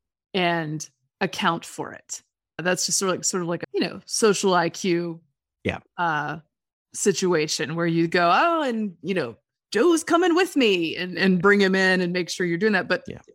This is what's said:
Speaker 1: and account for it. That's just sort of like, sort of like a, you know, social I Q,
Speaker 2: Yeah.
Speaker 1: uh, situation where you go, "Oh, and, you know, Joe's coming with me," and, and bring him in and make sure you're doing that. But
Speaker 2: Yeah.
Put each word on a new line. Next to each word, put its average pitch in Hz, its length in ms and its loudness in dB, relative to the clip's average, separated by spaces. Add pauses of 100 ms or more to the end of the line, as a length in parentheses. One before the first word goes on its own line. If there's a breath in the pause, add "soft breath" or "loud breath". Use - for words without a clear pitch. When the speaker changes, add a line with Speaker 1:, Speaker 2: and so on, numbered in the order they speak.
(340)
Speaker 1:
and 170 520 -2 (340)
account 185 440 -2
for - 280 -12
it. - 300 -16 (360)
That's 175 280 -2
just - 100 -2
sort 190 140 0
of 175 60 0
like, 160 80 -10
sort 185 180 -2
of 165 60 -4
like 170 160 -4
a, - 100 -14
you 403 60 -2
know, - 260 -4
social 202 480 2
I 170 140 2
Q, 170 520 -4 (440)
Speaker 2:
Yeah. - 140 -4 (180)
Speaker 1:
uh, 151 420 -4 (560)
situation 165 800 0
where 170 140 0
you 165 180 2
go, 175 260 2
"Oh, 320 300 2
and, 220 400 -4
you 190 120 -4
know, 123 220 -4 (360)
Joe's 320 320 2
coming 339 320 2
with 370 180 0
me," 180 420 2
and, 180 220 -8
and 185 240 4
bring 202 180 6
him 190 140 4
in 185 280 4
and 175 100 -2
make 180 180 -2
sure 180 160 -4
you're 170 100 0
doing 214 180 2
that. 175 140 0
But 180 200 -2
Speaker 2:
Yeah. - 100 -12 (160)